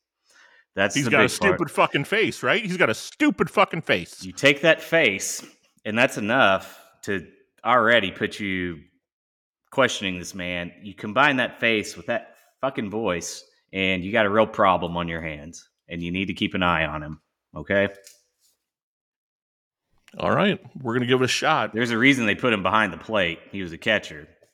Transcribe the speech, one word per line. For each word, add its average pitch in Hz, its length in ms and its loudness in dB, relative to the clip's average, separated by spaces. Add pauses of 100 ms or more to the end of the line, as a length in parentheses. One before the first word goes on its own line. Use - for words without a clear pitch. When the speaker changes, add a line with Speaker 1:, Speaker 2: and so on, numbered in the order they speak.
(760)
Speaker 1:
That's 98 200 0
Speaker 2:
He's 143 100 0
Speaker 1:
the 117 60 -2
Speaker 2:
got 143 80 4
a 127 60 6
Speaker 1:
big 123 140 -2
part. 101 140 2
Speaker 2:
stupid 117 180 -4
fucking 160 340 0
face, 196 360 -2
right? 156 240 2
He's 180 120 -4
got 170 120 2
a 110 60 2
stupid - 540 2
fucking 185 340 2
face. 95 420 -2
Speaker 1:
You 92 80 -12
take 143 280 4
that 160 200 4
face, 123 640 0 (400)
and 107 120 -4
that's 131 200 2
enough 104 600 2 (260)
to 98 240 -6 (360)
already 113 480 4
put - 300 -6
you 90 380 -4 (920)
questioning 104 480 0
this 82 160 -12
man. 87 360 -6 (100)
You 101 140 -16
combine 131 420 0
that 120 240 -4
face 113 340 0
with - 120 -18
that - 280 -6 (240)
fucking 131 300 -4
voice, 92 560 -4 (260)
and 95 320 0
you 98 80 -6
got 110 140 4
a 101 40 0
real 107 180 4
problem 90 500 2
on 87 100 -4
your 82 140 -6
hands, 80 480 -12 (180)
and 87 140 -10
you 87 100 -6
need 95 140 -4
to 92 80 -4
keep 104 220 -4
an 95 80 -2
eye 82 220 2
on 78 180 -6
him, 78 180 -12 (340)
okay? 98 320 0 (2250)
Speaker 2:
All 87 140 0
right, 165 280 2 (220)
we're 120 140 -4
gonna 123 100 0
give 127 160 4
it 127 40 2
a - 40 2
shot. 139 440 0
Speaker 1:
There's 117 180 0
a 117 60 0
reason 127 280 4
they 101 100 2
put 123 160 0
him 101 120 0
behind 92 280 2
the 82 60 -10
plate. 90 420 -2 (120)
He 98 100 -8
was 85 100 -10
a 80 60 -12
catcher 85 500 -4 (260)